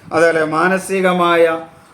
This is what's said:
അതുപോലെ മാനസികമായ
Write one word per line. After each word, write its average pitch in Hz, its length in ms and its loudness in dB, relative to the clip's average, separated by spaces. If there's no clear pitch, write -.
അതുപോലെ 160 320 2
മാനസികമായ 170 1200 0